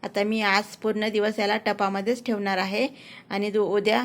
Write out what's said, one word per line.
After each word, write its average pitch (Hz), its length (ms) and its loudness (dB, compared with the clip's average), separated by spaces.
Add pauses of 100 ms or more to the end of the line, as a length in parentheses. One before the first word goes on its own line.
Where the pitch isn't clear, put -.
आता 202 220 -2
मी 220 160 0
आज 208 240 4
पूर्ण 214 440 -2
दिवस 214 300 0
याला 208 180 2
टपामध्येच 208 680 -2
ठेवणार 202 340 0
आहे 202 300 -2 (420)
आणि 202 200 -2
दु-, 202 160 2
उद्या 208 380 2